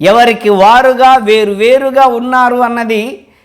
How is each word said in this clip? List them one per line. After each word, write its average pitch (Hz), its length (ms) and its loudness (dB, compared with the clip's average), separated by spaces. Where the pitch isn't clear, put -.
ఎవరికి 220 480 0
వారుగా 247 680 2
వేరు 214 360 -2
వేరుగా 262 540 0
ఉన్నారు 247 500 -2
అన్నది 233 720 -6